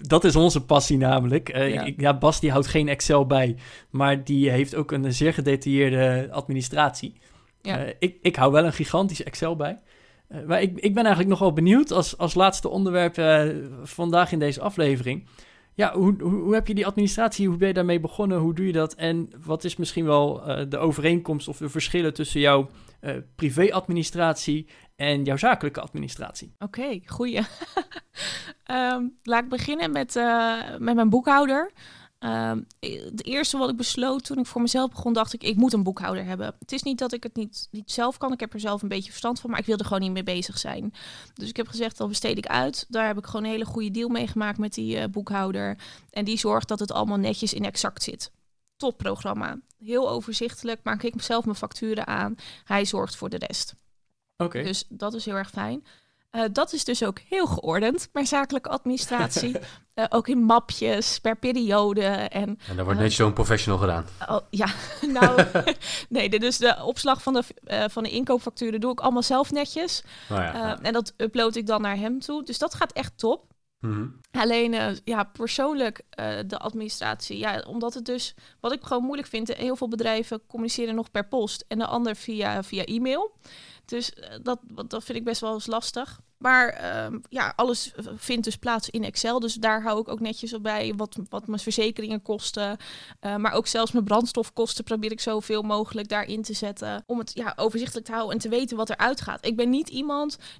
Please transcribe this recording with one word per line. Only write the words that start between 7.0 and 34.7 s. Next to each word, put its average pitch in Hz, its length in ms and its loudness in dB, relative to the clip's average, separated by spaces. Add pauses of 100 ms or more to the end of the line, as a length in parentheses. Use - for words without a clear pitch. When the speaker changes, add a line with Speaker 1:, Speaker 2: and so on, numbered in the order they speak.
Speaker 2:
Ja. 196 240 -4
Speaker 1:
Eh, 117 140 -6
ik, 180 220 0
ik 180 140 2
hou 135 160 6
wel 156 140 8
een 160 80 2
gigantisch 185 500 0
Excel - 320 -4
bij. 151 240 -4 (480)
Eh, 185 200 -12
maar 170 140 2
ik, 185 180 2
ik 202 140 4
ben 233 100 4
eigenlijk 190 260 6
nog 190 100 4
wel 185 140 6
benieuwd 190 380 6
als, - 260 2
als 170 160 0
laatste 185 360 4
onderwerp, 180 480 2
eh, 156 280 6 (380)
vandaag 170 480 2
in 165 80 2
deze 147 220 0
aflevering. 139 640 0 (460)
Ja, 202 200 2
hoe, 196 280 6
hoe, 175 200 2
hoe 208 120 2
heb 220 140 2
je 214 60 0
die 196 120 2
administratie, 202 640 2
hoe 175 100 2
ben 190 100 4
je 196 60 2
daarmee 175 260 4
begonnen? 185 380 0
Hoe 165 160 2
doe 180 120 -2
je 185 60 2
dat? 160 220 0
En 165 360 -2 (160)
wat 156 180 -2
is 170 120 -4
misschien 165 300 -2
wel, 147 420 4
eh, 139 220 -2
de 139 80 -2
overeenkomst 160 720 2
of - 100 -10
de 151 120 -6
verschillen 160 440 0
tussen 151 260 -2
jouw, 139 300 6 (300)
eh, 143 160 -6 (200)
privéadministratie 165 1300 0 (280)
en 143 280 0
jouw 139 140 2
zakelijke 220 440 2
administratie? - 800 -10
Speaker 2:
Oké, 214 460 -6
goeie. 240 360 -4
<laughs> 220 40 -2 (1160)
Ehm, 254 400 -2 (200)
laat 233 200 2
ik 247 60 -12
beginnen 294 420 -2
met, 277 240 -2
eh, 233 420 2 (220)
met 233 160 2
mijn 226 140 6
boekhouder. 277 600 4 (480)
Ehm, 113 420 -2 (180)
e-, - 260 -8
het 214 200 -10
eerste 285 320 -2
wat 262 120 2
ik 262 80 -2
besloot 254 460 -2
toen 277 160 -6
ik 247 60 0
voor - 160 -2
mezelf 254 280 2